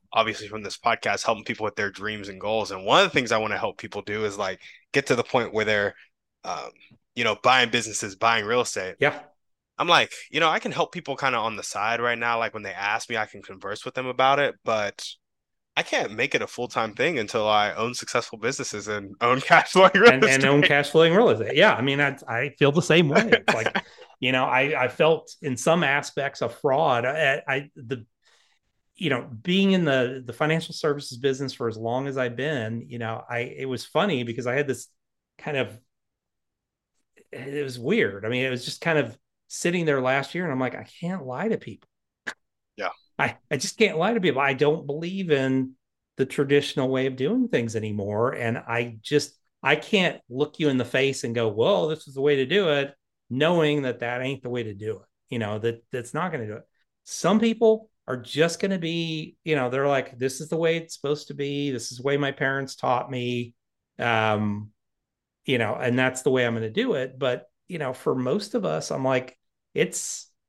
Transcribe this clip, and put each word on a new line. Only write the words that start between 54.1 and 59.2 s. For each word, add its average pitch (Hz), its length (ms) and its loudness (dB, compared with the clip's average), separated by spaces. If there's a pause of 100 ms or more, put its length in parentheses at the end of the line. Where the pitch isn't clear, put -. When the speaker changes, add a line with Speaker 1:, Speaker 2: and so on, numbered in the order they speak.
Speaker 2:
ain't 135 200 -6
the 120 80 -8
way 123 140 -4
to 107 100 -8
do 104 220 -8
it. - 100 -20 (220)
You 123 100 -6
know, 107 220 -4
that, 117 320 -4
that's 123 220 -8
not 165 180 -4
gonna 123 140 -8
do 104 80 -10
it. - 100 -16 (400)
Some 196 340 2
people 220 520 2 (180)
are 127 80 -4
just 156 420 0
gonna 196 200 -2
be, 165 640 -4